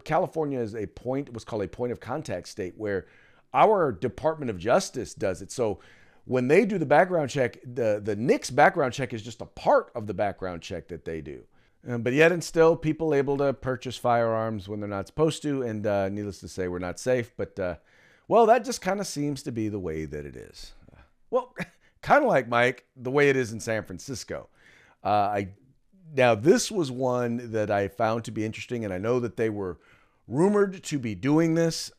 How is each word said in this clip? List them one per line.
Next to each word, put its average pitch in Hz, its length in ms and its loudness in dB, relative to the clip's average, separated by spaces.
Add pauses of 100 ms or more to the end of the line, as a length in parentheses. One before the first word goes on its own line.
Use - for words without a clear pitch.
California 151 580 -2
is 110 160 -4
a 107 120 -6
point, 131 440 -6
what's 113 140 -12
called 107 180 -6
a 92 60 -4
point 123 240 -6
of 107 80 -10
contact 110 480 -8
state, 90 280 -8
where 101 300 -4 (480)
our 165 380 6
Department 131 580 -4
of 95 80 -6
Justice 117 560 0
does 92 260 -4
it. 92 120 -16
So 107 260 -2 (460)
when 123 240 0
they 180 160 6
do 202 140 -2
the 156 80 -2
background 156 440 2
check, 127 320 -2
the, 117 400 -2
the 101 140 -2
nix 151 340 0
background 143 420 4
check 131 200 -6
is 110 100 -8
just 113 180 -14
a 107 60 -14
part - 480 0
of 107 140 -8
the 104 60 -4
background 92 480 -4
check 85 260 -10
that 82 160 -12
they 82 160 -6
do. 69 240 -12 (440)
Um, 120 140 -4
but 123 100 0
yet 156 180 8
and 175 140 -4
still, 165 320 6
people 156 380 -2
able 139 240 2
to 139 160 2
purchase 127 420 -8
firearms 113 720 0
when 104 120 -8
they're 104 80 -6
not 98 180 -6
supposed 151 360 -2
to, 139 200 -2
and, 110 240 -4
uh, 98 240 2
needless 101 300 -6
to 92 80 -14
say, 92 200 -6
we're 90 100 -6
not 90 220 -8
safe. 127 380 0
But, - 200 -8
uh, 90 180 -4 (520)
well, 226 180 6
that 226 200 6
just 247 160 -6
kinda 196 200 -2
seems 147 420 -6
to 139 60 -8
be 110 200 -2
the 104 80 -6
way 80 260 -6
that 73 220 -10
it 64 100 -16
is. - 380 -18 (560)
Well, 254 240 -2 (240)
<laughs> - 240 -20
kinda 277 260 4
like, 135 200 2
Mike, 120 360 2 (120)
the 127 140 -8
way 143 200 6
it 135 60 4
is 123 160 0
in 113 80 -8
San 110 240 -4
Francisco. - 640 -12 (520)
Uh, 95 60 -4
I, 101 400 0 (640)
now, 123 200 6
this 165 360 4
was 165 220 -2
one 123 600 -2
that 107 180 0
I 101 180 2
found 113 360 -2
to - 60 -12
be 107 140 -4
interesting, 110 400 -6
and 98 80 -6
I 90 60 -6
know 117 200 0
that 120 200 -4
they 113 100 2
were 98 300 -6 (500)
rumored 190 560 2
to 147 140 -4
be 113 160 -6
doing 151 400 2
this, 165 440 0